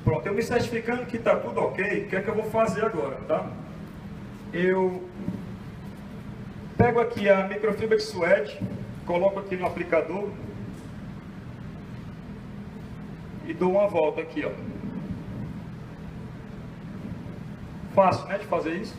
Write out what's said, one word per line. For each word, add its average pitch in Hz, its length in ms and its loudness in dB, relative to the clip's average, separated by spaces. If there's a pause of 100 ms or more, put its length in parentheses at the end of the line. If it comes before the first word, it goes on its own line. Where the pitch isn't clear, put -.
Pronto, - 220 4
eu 202 80 0
me 233 80 2
certificando 240 640 2
que 226 140 -4
tá 208 160 6
tudo - 260 -2
ok, - 440 0
o - 40 -8
que 185 60 -2
é 190 60 2
que 202 60 -2
eu 208 80 0
vou 214 100 2
fazer 220 380 4
agora, 151 340 0 (100)
tá? - 180 4 (1040)
Eu 185 560 4 (1700)
pego 233 240 6
aqui 208 300 2
a 190 180 8
microfibra 214 480 2
de 214 80 4
suede, 185 560 4 (460)
coloco 190 340 4
aqui 190 160 -4
no 180 120 0
aplicador 170 600 0 (3250)
e 160 80 -4
dou 180 200 4
uma 202 140 8
volta 156 340 4
aqui, 156 240 -4
ó. 104 60 0 (3500)
Fácil, 190 340 6
né, 196 120 -2
de - 60 -6
fazer 160 300 2
isso? 220 240 -4